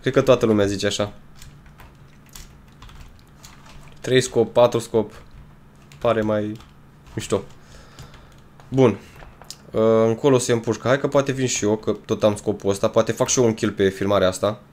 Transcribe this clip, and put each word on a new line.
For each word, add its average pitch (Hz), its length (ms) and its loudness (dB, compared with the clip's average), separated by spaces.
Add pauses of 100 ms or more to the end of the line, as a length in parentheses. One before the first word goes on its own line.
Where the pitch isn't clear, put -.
Cred 127 120 -4
că 135 80 4
toată 123 240 4
lumea 104 200 4
zice 101 200 -4
așa. 104 280 -4 (3000)
Trei 127 200 2
scop, - 320 0
patru 120 260 4
scop, - 420 -4 (800)
pare 113 220 0
mai 107 360 -4 (580)
mișto. 107 260 -4 (1300)
Bun. 127 280 4 (760)
Ă, 113 340 4
încolo 127 300 2
se 123 140 0
împușcă. 113 360 -2
Hai 135 120 2
că 143 80 -4
poate 139 240 0
vin 127 160 -2
și - 180 -4
eu, 107 120 2
că 110 140 -4
tot 104 320 -4
am 104 120 4
scopul 101 340 -4
ăsta. 101 200 -2
Poate 110 220 0
fac 120 160 -2
și - 120 -2
eu 123 60 4
un 110 80 2
kill 107 180 -2
pe 98 180 2
filmarea 98 380 0
asta. 101 340 -2 (120)